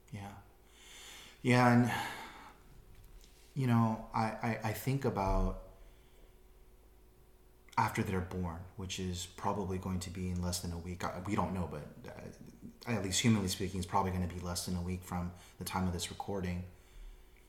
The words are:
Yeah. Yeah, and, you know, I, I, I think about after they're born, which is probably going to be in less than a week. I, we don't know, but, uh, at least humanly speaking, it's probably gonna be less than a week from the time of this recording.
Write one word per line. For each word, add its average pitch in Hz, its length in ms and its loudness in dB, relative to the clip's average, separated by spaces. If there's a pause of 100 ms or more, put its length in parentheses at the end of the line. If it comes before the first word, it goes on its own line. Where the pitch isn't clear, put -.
(120)
Yeah. 101 80 -8 (1200)
Yeah, 123 320 8
and, 120 180 8 (1600)
you 135 100 0
know, 117 480 4
I, 117 80 2
I, 113 440 0
I 107 80 0
think 135 300 0
about 95 600 2 (2000)
after 113 280 2
they're 92 180 0
born, 90 380 -4 (180)
which 95 220 -6
is 90 360 -4
probably 95 440 -2
going 92 220 -2
to 87 100 -8
be 92 180 -4
in 90 140 0
less 87 160 0
than 85 140 -4
a 85 40 -6
week. 87 260 -6
I, 76 80 -2 (140)
we 101 100 -2
don't 92 200 2
know, 90 160 -2
but, 73 160 -8 (200)
uh, - 840 -12
at 101 120 2
least 95 160 0
humanly 107 280 6
speaking, 92 320 -2
it's 90 80 -2
probably 95 240 4
gonna 90 160 0
be 87 140 -6
less 87 260 -4
than 92 100 0
a 87 40 0
week 90 220 -4
from 90 280 -4 (260)
the 92 80 -8
time 92 220 0
of 90 60 0
this - 180 -4
recording. 90 540 -2 (840)